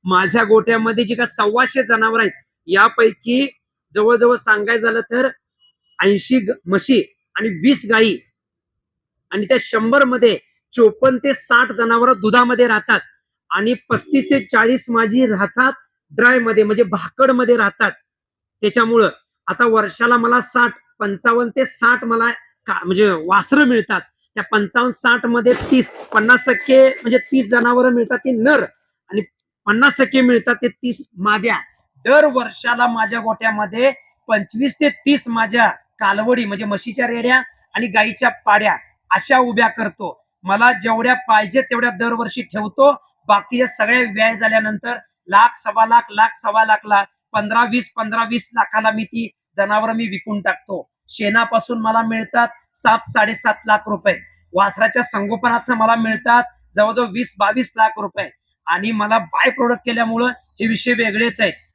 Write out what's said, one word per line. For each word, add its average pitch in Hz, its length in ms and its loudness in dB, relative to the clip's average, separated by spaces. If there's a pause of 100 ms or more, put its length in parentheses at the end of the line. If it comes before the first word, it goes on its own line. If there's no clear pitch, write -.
माझ्या 190 380 0
गोठ्यामध्ये 220 600 0
जी 214 120 -4
का 240 120 -2
सव्वाशे 240 560 -2
जनावर 226 360 0
आहेत, 208 120 0 (360)
यापैकी 233 800 2 (480)
जवळजवळ 233 400 2
सांगायचं 208 460 -2
झालं 226 200 -2
तर 254 260 -2 (720)
ऐंशी 202 400 2
ग-, 196 160 -4 (100)
म्हशी 190 360 2 (340)
आणि 220 140 -4 (100)
वीस 247 220 2 (100)
गाई 220 240 2 (1160)
आणि 202 140 -4
त्या 254 160 2
शंभर 233 420 0
मध्ये 240 340 2 (380)
चोपन्न 240 420 2
ते 277 160 -2
साठ 240 380 0
जनावरं 233 500 0
दुधामध्ये 240 460 2
राहतात 214 320 0 (520)
आणि 208 220 -2 (160)
पस्तीस 254 360 0
ते 220 200 0
चाळीस 226 440 0
माझी 226 360 0
राहतात 220 480 -2 (380)
ड्राय 240 280 2
मध्ये, 220 240 2
म्हणजे 214 200 2
भाकड 208 480 0
मध्ये 247 260 2
राहतात. 202 340 -2 (720)
त्याच्यामुळं 226 460 2 (380)
आता 240 200 0
वर्षाला 226 500 0
मला 240 260 0
साठ, 240 280 0 (280)
पंचावन्न 233 500 -2
ते 262 160 -2
साठ 247 380 0
मला 226 280 -2 (360)
का-, 185 180 -6
म्हणजे 185 260 2 (140)
वासरं 202 400 2
मिळतात. 220 360 0 (340)
त्या 208 80 -6
पंचावन्न 220 480 0
साठ 247 340 -2
मध्ये 240 280 2 (180)
तीस, 262 200 2 (220)
पन्नास 226 340 4
टक्के 262 420 4
म्हणजे 240 320 -2
तीस 254 280 -2
जनावरं 247 440 2
मिळतात 240 240 -2
ती 262 160 -4
नर 240 300 2 (460)
आणि 196 120 -4 (460)
पन्नास 240 300 2
टक्के 262 240 2
मिळतात 240 340 2
ते 247 120 -4
तीस 247 300 -6 (220)
माद्या. 208 360 -2 (500)
दर 294 200 6
वर्षाला 240 600 -2
माझ्या 226 320 -4
गोठ्यामध्ये 220 720 -2 (380)
पंचवीस 220 440 -2
ते 294 160 2
तीस - 380 0
माझ्या 226 400 0 (320)
कालवडी, 220 460 0
म्हणजे 202 200 -8
म्हशीच्या 208 420 -6
रेड्या 240 340 0 (340)
आणि 226 120 -4
गाईच्या 214 420 -2 (160)
पाड्या 208 300 2 (360)
अशा 226 280 0
उभ्या 240 300 0
करतो. 208 440 -8 (300)
मला 214 300 2
जेवढ्या 226 400 -2 (140)
पाहिजे 214 340 0
तेवढ्या 240 280 -2 (100)
दरवर्षी 233 440 -6
ठेवतो. 214 480 0 (380)
बाकी 208 300 0
या 254 80 2
सगळ्या 240 340 0 (120)
व्याय 220 220 0
झाल्यानंतर 220 640 -4 (300)
लाख, 190 300 4
सव्वा 220 280 0
लाख, 233 260 2
लाख, 214 240 0
सव्वा 220 300 0
लाखला, 208 380 0 (280)
पंधरा, 214 400 0
वीस, 240 240 -4
पंधरा, 226 280 -4
वीस 220 320 -6
लाखाला 220 360 0
मी 220 120 -6
ती 226 240 -8 (300)
जनावरं 214 360 -2
मी 226 140 -4
विकून 196 340 -8
टाकतो. 185 400 -6 (280)
शेणापासून 226 720 -2
मला 226 220 0
मिळतात 226 440 -2 (280)
सात, 226 340 0
साडेसात 220 580 -2
लाख 214 200 0
रुपये. 190 280 -2 (380)
वासराच्या 220 500 0
संगोपनातनं 233 720 -4
मला 220 220 2
मिळतात 233 460 0 (320)
जवळजवळ 220 320 0
वीस, 220 300 -8
बावीस 214 380 -2
लाख 220 240 0
रुपये. 196 300 -8 (380)
आणि 185 240 -4
मला 214 260 0
बाय 226 320 0
प्रॉडक्ट 240 360 -4
केल्यामुळं 233 420 -2 (320)
हे 226 80 -2
विषय 233 260 -2
वेगळेच 226 480 -2
आहे. 185 100 0 (240)